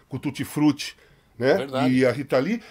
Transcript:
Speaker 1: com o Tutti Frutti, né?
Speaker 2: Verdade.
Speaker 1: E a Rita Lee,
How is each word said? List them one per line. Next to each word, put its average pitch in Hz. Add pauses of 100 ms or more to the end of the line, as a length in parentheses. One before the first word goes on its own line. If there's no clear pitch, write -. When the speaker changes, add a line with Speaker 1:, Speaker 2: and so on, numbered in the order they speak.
Speaker 1:
com -
o 123
Tutti 147
Frutti, 147 (420)
né? 127
Speaker 2:
Verdade. 131
Speaker 1:
E 127
a 123
Rita 131
Lee, 190